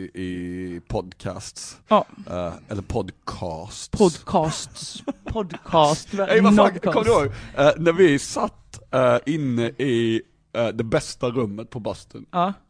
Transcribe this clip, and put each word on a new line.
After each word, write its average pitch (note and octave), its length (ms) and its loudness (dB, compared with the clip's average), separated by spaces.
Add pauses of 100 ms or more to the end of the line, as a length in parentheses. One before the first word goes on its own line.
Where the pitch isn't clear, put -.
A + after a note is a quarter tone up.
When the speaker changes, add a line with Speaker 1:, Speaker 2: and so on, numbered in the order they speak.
Speaker 1:
i F2+ 840 -8
podcasts. - 880 -10 (100)
Speaker 2:
Ja. G#3 180 4 (240)
Speaker 1:
Eh, F2 240 -6 (160)
eller G2+ 120 -6
podcasts. F#2 1160 -10
Speaker 2:
Podcasts. - 1040 -2 (100)
Speaker 1:
<laughs> - 120 -20
Speaker 2:
Podcast. E3 880 0
Speaker 1:
Ey, G3 280 2
vad G#3 140 8
fan, G3+ 180 6
Speaker 2:
Nodcast. F3+ 200 -2
Speaker 1:
kommer A3 120 0
du A3+ 60 4
ihåg? E3 140 4 (320)
Eh, C#3+ 200 6
när E3 160 4
vi E3 260 6
satt, - 760 -8
eh, B2+ 320 4
inne C#3 420 -2
i, A#2 540 0 (320)
eh, A#2 140 -2
det A2 160 -4
bästa B2+ 460 -4
rummet A2+ 400 -6
på B2+ 100 -12
bastun, - 520 -12
Speaker 2:
Ja. F#3 220 -2 (160)